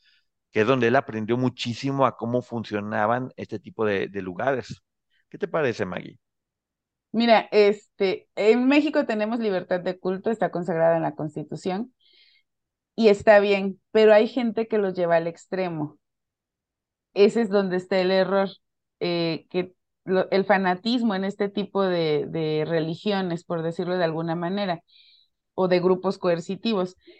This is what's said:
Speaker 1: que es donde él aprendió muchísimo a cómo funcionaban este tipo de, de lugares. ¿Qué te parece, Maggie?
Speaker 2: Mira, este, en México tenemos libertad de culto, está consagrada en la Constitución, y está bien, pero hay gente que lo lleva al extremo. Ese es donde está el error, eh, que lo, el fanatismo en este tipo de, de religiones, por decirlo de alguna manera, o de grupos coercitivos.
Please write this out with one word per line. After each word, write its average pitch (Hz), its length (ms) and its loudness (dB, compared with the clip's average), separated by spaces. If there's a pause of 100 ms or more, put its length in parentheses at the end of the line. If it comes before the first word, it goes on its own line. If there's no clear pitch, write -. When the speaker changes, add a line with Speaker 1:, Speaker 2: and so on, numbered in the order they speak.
(500)
Speaker 1:
que 110 120 2
es 104 40 0
donde 123 220 4
él 127 80 4
aprendió 110 400 -2
muchísimo 127 680 -2
a 117 120 0
cómo 120 260 -4
funcionaban 107 920 -4
este 104 240 -12
tipo 110 260 -6
de, 101 220 -2
de 98 140 -10
lugares. 110 600 -6 (460)
¿Qué - 100 -20
te - 80 -8
parece, 135 400 -2
Maggie? - 320 -10 (920)
Speaker 2:
Mira, 226 400 4
este, 208 840 2
en 233 320 4
México 294 400 2
tenemos 220 320 -2
libertad 185 400 -2
de 180 220 -6
culto, 190 320 -4
está 185 180 -2
consagrada 165 460 0
en 160 80 -2
la 151 100 -4
Constitución, 156 800 -8 (1040)
y 226 100 4
está 202 320 6
bien, 196 420 0 (120)
pero 220 200 6
hay 220 140 6
gente 226 400 -4
que 220 120 -2
lo 190 140 0
lleva 175 220 0
al 165 140 2
extremo. 170 720 -6 (1120)
Ese 214 280 4
es 196 80 -2
donde 190 260 0
está 185 240 -2
el 185 100 2
error, 190 400 0 (480)
eh, 170 520 -4
que 180 240 -4 (300)
lo, 185 260 0
el 196 140 2
fanatismo 196 720 0
en 190 100 -2
este 202 240 -2
tipo 202 360 -4
de, 165 440 0
de 156 380 -2
religiones, 165 800 -4
por 165 180 -6
decirlo 170 340 -4
de 180 80 -2
alguna 165 300 -4
manera, 175 480 -4 (720)
o 185 140 0
de 180 120 2
grupos 185 380 0
coercitivos. 180 800 -2 (220)